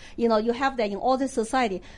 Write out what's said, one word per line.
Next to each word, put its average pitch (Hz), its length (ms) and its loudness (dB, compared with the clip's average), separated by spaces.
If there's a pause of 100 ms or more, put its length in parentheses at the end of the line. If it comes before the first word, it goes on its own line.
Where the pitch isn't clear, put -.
(160)
You 233 120 2
know, 220 100 6
you 233 140 2
have 269 260 0
that 208 120 0
in 196 60 -4
all 247 220 2
the 269 100 0
society. 220 540 0 (160)